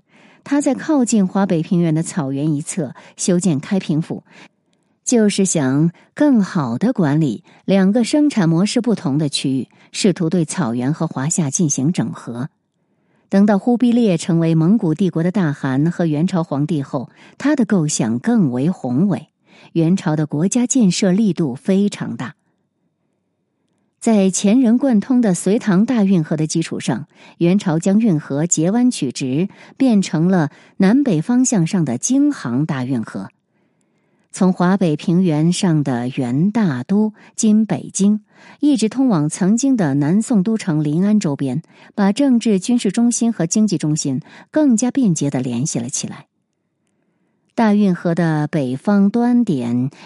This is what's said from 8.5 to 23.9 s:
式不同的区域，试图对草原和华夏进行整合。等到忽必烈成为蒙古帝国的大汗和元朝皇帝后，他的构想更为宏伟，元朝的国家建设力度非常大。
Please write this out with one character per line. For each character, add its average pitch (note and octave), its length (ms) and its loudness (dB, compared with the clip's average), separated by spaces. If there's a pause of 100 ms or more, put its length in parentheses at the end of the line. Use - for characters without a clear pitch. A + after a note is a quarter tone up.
式 A3 160 -2
不 A3 140 0
同 C#3+ 240 -2
的 D#3 100 0
区 - 220 -4
域， C3 180 -4 (240)
试 F#3+ 220 0
图 D#3+ 160 -2
对 F3+ 140 0
草 A#2+ 300 -4
原 B2+ 200 -2
和 D#3+ 120 -4
华 C#3 220 -6
夏 D#3 220 -2
进 E3 180 0
行 C3+ 240 -2
整 A#2+ 200 -4
合。 A#2+ 360 -10 (800)
等 G3+ 180 4
到 G3+ 140 2
忽 A#3+ 160 0
必 A#3+ 160 2
烈 A3 260 2
成 E3 220 0
为 E3 160 2
蒙 E3 200 4
古 E3 160 0
帝 F3+ 160 0
国 D#3+ 140 -2
的 F3 80 0
大 E3+ 220 0
汗 C#3+ 400 -2
和 F3 120 -2
元 D#3 220 0
朝 F#3 160 -2
皇 D3 240 -4
帝 D#3 160 -2
后， C3+ 280 -8 (280)
他 D4 160 0
的 C4 100 0
构 F3 220 2
想 A#2+ 320 -2
更 G#3 320 0
为 C3 200 -2
宏 C#3 360 -2
伟， E3+ 220 -4 (440)
元 E3 240 2
朝 D#3 200 -2
的 D3+ 100 -2
国 D3+ 220 -2
家 A#3+ 180 0
建 A3 240 2
设 F3+ 220 0
力 G3+ 200 2
度 D3 220 -2
非 G3 340 0
常 A#2 280 -8
大。 B2+ 180 -10 (1700)